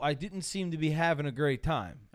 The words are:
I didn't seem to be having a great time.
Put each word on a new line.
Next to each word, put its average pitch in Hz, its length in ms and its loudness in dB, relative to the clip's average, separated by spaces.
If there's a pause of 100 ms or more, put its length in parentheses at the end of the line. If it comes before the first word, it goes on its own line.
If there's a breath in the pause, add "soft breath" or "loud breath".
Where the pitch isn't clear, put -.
I 147 140 2
didn't 190 280 -8
seem 185 280 -2
to 160 80 -4
be 156 120 2
having 156 360 2
a 139 60 -2
great 139 300 2
time. 117 380 -2 (140)